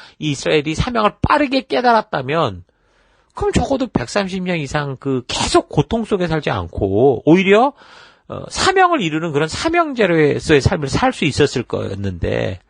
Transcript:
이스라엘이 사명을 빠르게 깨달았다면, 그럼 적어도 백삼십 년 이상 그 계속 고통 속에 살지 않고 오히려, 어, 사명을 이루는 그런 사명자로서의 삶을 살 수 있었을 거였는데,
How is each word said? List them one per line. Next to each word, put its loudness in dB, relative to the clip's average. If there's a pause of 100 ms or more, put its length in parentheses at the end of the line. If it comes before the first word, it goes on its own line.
(180)
이스라엘이 0
사명을 0
빠르게 2
깨달았다면, 0 (680)
그럼 -2
적어도 -2
백삼십 -4
년 -4
이상 -6
그 -2
계속 0
고통 0
속에 -2
살지 -2
않고 2
오히려, 4 (540)
어, -12
사명을 2
이루는 -2
그런 0
사명자로서의 2
삶을 0
살 0
수 -4
있었을 0
거였는데, -6 (120)